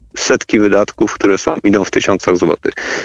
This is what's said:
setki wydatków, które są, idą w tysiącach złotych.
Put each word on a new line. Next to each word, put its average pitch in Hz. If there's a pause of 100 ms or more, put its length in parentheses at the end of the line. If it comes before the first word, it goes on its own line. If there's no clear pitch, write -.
(160)
setki -
wydatków, 104
które 98
są, -
idą 101
w -
tysiącach 92
złotych. - (300)